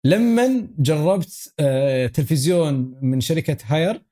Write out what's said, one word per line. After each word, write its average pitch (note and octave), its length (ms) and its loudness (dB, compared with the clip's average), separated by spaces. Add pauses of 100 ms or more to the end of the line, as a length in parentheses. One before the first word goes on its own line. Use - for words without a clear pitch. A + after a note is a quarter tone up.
لمن A#3 640 2 (100)
جربت، D#3 800 -2
آه، C3+ 460 0
تلفزيون C#3 960 0
من C3 180 0
شركة D#3+ 440 -2
هاير D#3+ 480 -2